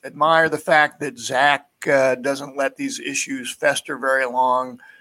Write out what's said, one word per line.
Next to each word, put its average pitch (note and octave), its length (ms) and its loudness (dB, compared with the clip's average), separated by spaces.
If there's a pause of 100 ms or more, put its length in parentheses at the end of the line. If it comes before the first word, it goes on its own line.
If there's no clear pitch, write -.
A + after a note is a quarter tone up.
admire D#3 440 2
the D3+ 100 -2
fact D3+ 420 2
that C3 180 -6
Zach, C3+ 500 0 (220)
uh, C3+ 240 4
doesn't C#3 420 -6
let C3+ 200 -2
these C3+ 240 -8
issues C3+ 520 -8
fester C#3 460 -2
very C3+ 260 0
long. B2+ 560 0 (200)